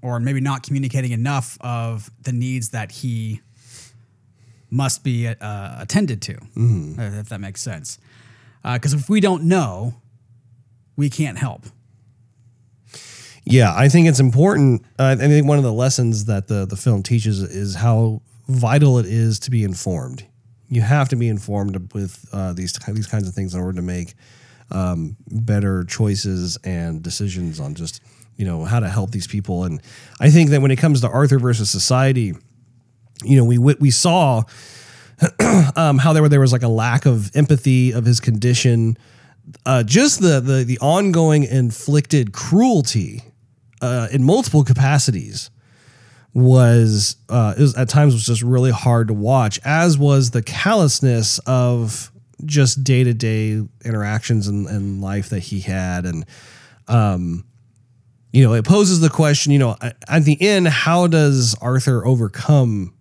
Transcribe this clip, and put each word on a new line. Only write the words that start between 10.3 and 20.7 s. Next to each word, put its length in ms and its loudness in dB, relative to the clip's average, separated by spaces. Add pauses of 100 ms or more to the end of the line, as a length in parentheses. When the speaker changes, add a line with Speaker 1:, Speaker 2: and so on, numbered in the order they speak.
Speaker 1:
we 140 -2
can't 280 -6
help. 280 -8 (1800)
Speaker 2:
Yeah, 300 4
I 140 4
think 180 6
it's 120 2
important. 640 4 (160)
Uh, 200 4
I 80 2
think 200 4
one 100 4
of 60 2
the 100 0
lessons 520 0
that 220 -2
the, 200 -2
the 80 -10
film 260 0
teaches 400 -2
is 340 -8
how 460 0 (260)
vital 520 2
it 80 -2
is 320 0
to 120 -8
be 120 0
informed. 640 -6 (420)
You 140 -2